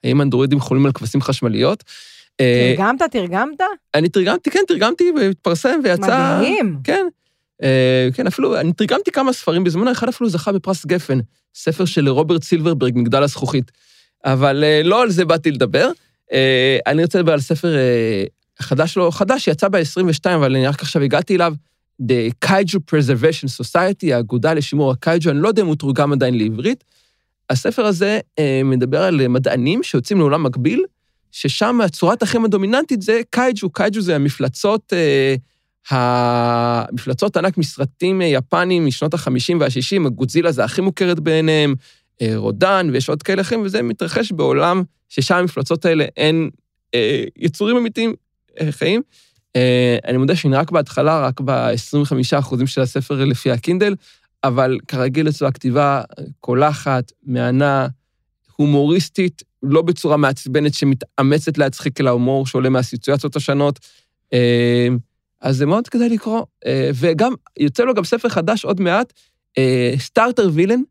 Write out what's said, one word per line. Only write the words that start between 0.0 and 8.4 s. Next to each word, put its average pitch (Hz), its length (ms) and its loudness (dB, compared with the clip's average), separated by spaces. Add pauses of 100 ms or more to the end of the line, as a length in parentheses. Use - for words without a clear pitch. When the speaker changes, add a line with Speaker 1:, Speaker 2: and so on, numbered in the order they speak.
Speaker 1:
האם 127 180 2
אנדרואידים 135 380 2
חולמים 135 260 2
על 139 60 2
כבשים 135 300 -4
חשמליות. 127 600 -2 (560)
אה, 123 360 4
Speaker 2:
תרגמת? 240 340 0
תרגמת? 220 500 -2 (340)
Speaker 1:
אני 156 140 2
תרגמתי, 202 420 0
כן, 381 180 2
תרגמתי, 339 480 2
והתפרסם, 196 680 0
ויצא 226 540 2
Speaker 2:
מדהים. 233 460 0
Speaker 1:
כן. 370 220 0 (560)
אה, 127 520 2
כן, 254 120 -2
אפילו, 254 340 0